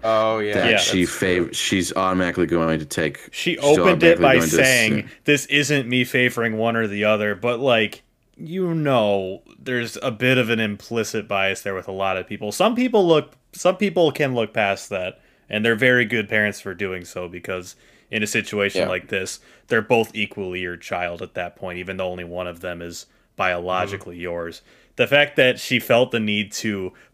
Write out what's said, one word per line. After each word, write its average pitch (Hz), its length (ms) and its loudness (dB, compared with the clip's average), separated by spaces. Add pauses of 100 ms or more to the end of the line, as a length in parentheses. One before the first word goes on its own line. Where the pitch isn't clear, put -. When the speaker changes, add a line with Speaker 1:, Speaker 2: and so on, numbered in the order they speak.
Speaker 1:
Oh, 110 340 0
yeah, 104 160 -2
Speaker 2:
that 107 180 2
Speaker 3:
Yeah. 107 40 6
Speaker 2:
she 92 280 2
Speaker 1:
that's - 140 -4
true. 90 300 2
Speaker 2:
fav-, - 60 -12
she's - 420 -2
automatically 92 500 0
going 82 320 2
to 78 60 -6
take, 76 340 -4 (140)
Speaker 3:
She - 220 -2
Speaker 2:
she's - 100 -6
Speaker 3:
opened 170 380 6
it 165 160 8
Speaker 2:
automatically - 60 2
Speaker 3:
by 131 120 6
Speaker 2:
going 82 140 2
to - 60 0
Speaker 3:
saying, 123 360 4
Speaker 2:
assume 110 180 -4 (140)
Speaker 3:
"This 147 220 2
isn't 143 420 0
me 123 160 2
favoring 120 540 0
one 117 180 0
or 113 100 0
the 101 180 -2
other," 107 300 2
but, 117 240 -2
like, 117 440 0 (340)
you 170 380 -4
know, 104 680 0 (160)
there's 120 440 -4
a 131 80 -2
bit 127 280 2
of 113 120 0
an 113 100 0
implicit 107 640 -4
bias 98 360 -2
there 98 120 -6
with 92 140 -8
a 98 40 -8
lot 95 260 -2
of 92 80 -6
people. 104 260 -8
Some 220 220 2
people 220 320 4
look, 156 260 4 (200)
some 185 240 0
people 175 360 2
can 131 220 0
look 113 180 -2
past 98 380 -2
that, 92 300 -6 (280)
and 107 160 -2
they're 117 100 4
very 123 300 4
good 107 240 -2
parents 104 320 0
for 95 140 -10
doing 92 320 -6
so, 90 220 -10
because 90 480 -10 (340)
in 107 120 -2
a 107 40 0
situation 101 560 -2
Speaker 2:
Yeah. 80 60 0
Speaker 3:
like 90 200 -6
this, 92 320 -6 (280)
they're 113 140 2
both 113 320 2
equally 95 460 -6
your 90 160 -6
child 87 460 -8
at - 120 -10
that 87 220 -8
point, 90 220 -10
even 92 180 -10
though 92 140 -4
only 90 140 -10
one 87 220 -8
of 87 140 -12
them 87 220 -10
is 85 240 -12 (300)
biologically 90 800 -2
Speaker 2:
Mm-hmm. 87 60 -12
Speaker 3:
yours. 85 400 -8 (340)
The 123 100 2
fact 143 300 2
that 127 240 2
she 123 180 -2
felt 123 320 2
the 117 80 -2
need 104 360 -2
to 98 380 -6 (220)